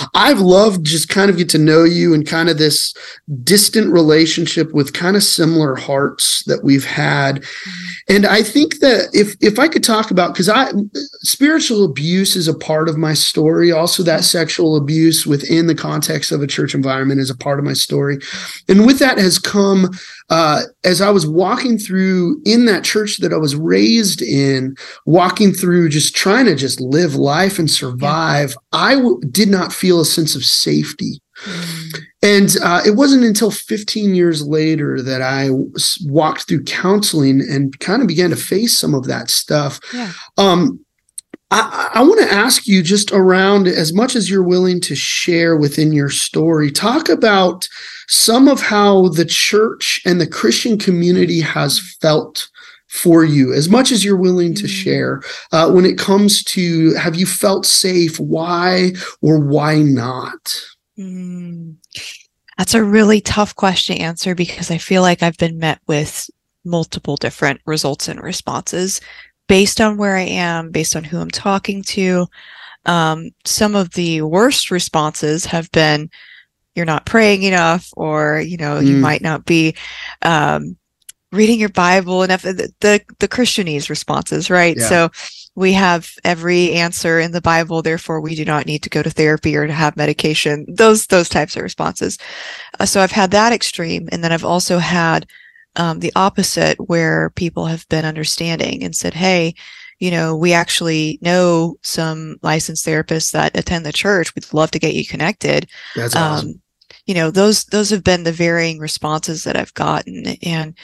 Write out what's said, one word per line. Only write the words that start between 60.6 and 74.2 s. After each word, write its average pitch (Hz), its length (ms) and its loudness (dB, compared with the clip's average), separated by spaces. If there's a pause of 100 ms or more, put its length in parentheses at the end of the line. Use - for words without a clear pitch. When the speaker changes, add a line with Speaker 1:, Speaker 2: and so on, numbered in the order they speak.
Speaker 2:
Mm. 180 800 -12 (800)
That's 185 160 -2
a 226 100 2
really 208 380 4
tough - 340 -2
question 185 400 -2
to 175 60 -6
answer, 170 320 -6
because 175 360 -6
I 165 80 -4
feel 185 220 0
like 180 220 4
I've 170 160 -2
been 165 200 -2
met 160 280 -4
with 151 420 -4 (360)
multiple 165 520 -4
different 135 500 -2
results 147 420 -4
and - 140 -12
responses - 800 -6 (480)
based 196 320 2
on 214 160 2
where 202 200 -2
I 185 60 -2
am, 170 480 -4
based 165 260 -4
on 160 80 -8
who 170 140 -8
I'm 170 120 -6
talking 196 520 -4
to. 180 440 -2 (580)
Um, 160 460 -2 (160)
some 208 280 0
of 190 180 -2
the 165 300 -2